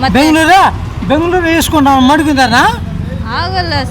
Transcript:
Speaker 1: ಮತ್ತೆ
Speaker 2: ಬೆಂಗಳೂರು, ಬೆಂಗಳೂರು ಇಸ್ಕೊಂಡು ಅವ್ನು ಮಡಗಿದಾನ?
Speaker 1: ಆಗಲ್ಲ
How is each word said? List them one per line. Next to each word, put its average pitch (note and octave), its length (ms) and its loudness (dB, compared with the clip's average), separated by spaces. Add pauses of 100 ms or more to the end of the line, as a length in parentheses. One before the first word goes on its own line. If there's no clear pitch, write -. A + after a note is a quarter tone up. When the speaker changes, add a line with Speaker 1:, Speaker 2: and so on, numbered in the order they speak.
Speaker 1:
ಮತ್ತೆ C4 120 0
Speaker 2:
ಬೆಂಗಳೂರು, D#4 960 2
ಬೆಂಗಳೂರು E4+ 420 0
ಇಸ್ಕೊಂಡು D#4 400 2
ಅವ್ನು C4 180 2
ಮಡಗಿದಾನ? C#4 460 2 (760)
Speaker 1:
ಆಗಲ್ಲ E4 640 -4